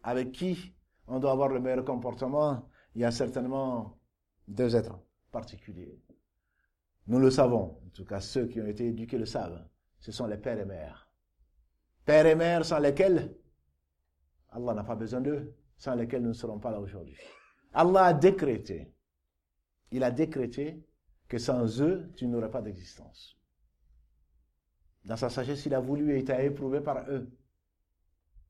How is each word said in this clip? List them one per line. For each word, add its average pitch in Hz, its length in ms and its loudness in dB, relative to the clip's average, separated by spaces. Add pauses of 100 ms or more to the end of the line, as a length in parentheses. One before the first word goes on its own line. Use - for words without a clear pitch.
avec 127 300 -4
qui 180 420 -6 (320)
on 127 120 -6
doit 135 140 2
avoir 135 160 2
le 131 120 0
meilleur 127 240 -2
comportement, 131 840 -2 (260)
il 117 80 -2
y - 20 2
a 117 60 2
certainement 127 880 -4 (480)
deux 120 300 2
êtres 95 220 -2 (320)
particuliers. 90 680 -14 (1080)
Nous 120 140 2
le 131 100 8
savons, 120 560 2
en - 80 -20
tout 92 100 -16
cas 98 160 -6
ceux 120 280 -4
qui 113 120 -6
ont 107 60 -6
été 110 220 -4
éduqués 113 280 -6
le 113 80 -2
savent, 95 400 -8 (340)
ce - 140 -14
sont 120 140 -6
les 104 100 -6
pères 107 220 -6
et 98 80 -8
mères. 80 420 -14 (960)
Pères 156 220 8
et 156 80 8
mères 165 320 2
sans 160 140 0
lesquels 147 540 4 (1160)
Allah 120 240 -4
n'a 104 100 -4
pas 113 120 -6
besoin 113 260 -4
d'eux, 143 320 -4 (240)
sans 131 160 -6
lesquels 117 260 -2
nous 120 80 0
ne 113 60 -2
serons 110 240 -8
pas 120 120 -6
là 107 100 -6
aujourd'hui. 92 360 -12 (560)
Allah 185 340 8
a 175 80 8
décrété, 135 800 2 (960)
il 127 120 -2
a 123 80 2
décrété 143 720 -4 (460)
que 120 100 -6
sans 120 440 0
eux, 175 340 0
tu 127 100 -6
n'aurais 117 240 -2
pas 123 120 -6
d'existence. - 760 -16 (1700)
Dans 110 120 -6
sa 120 120 -2
sagesse, 135 380 -6
il 139 80 0
a 131 60 2
voulu 143 340 0
et 135 40 2
il 131 60 0
t'a 131 180 0
éprouvé 139 380 -2
par 143 280 -4
eux. 127 220 -6 (1200)